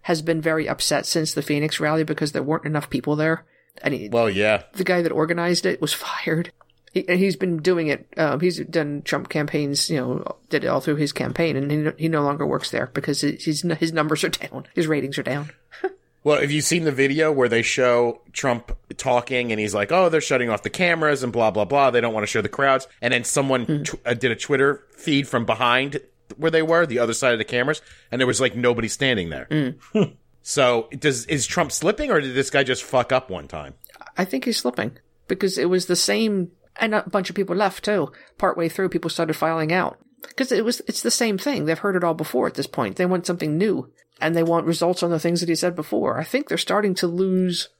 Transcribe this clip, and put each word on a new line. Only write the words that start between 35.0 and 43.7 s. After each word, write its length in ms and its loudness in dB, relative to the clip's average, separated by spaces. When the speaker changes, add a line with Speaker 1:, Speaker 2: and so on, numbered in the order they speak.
Speaker 1:
because 300 -2
it 120 0
was 180 0
the 100 2
same, 540 0
and 180 0
a 100 2
bunch 240 -2
of 60 -10
people 220 -2
left 260 0
too. 300 0
Partway 320 0
through, 180 -2
people 220 -2
started 260 -2
filing 380 0
out 260 -2
'cause 160 0
it 100 2
was, 240 0
it's 140 -4
the 100 0
same 260 0
thing. 280 -2
They've 120 0
heard 200 0
it 80 0
all 80 2
before 340 -2
at 60 -4
this 140 -4
point. 280 -4
They 100 0
want 200 0
something 320 -2
new, 320 0